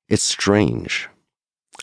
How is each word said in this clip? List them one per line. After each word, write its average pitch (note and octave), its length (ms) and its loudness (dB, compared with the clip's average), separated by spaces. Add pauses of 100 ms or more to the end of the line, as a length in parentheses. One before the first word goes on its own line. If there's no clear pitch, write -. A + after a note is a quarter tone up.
It's - 160 0
strange. - 840 0 (720)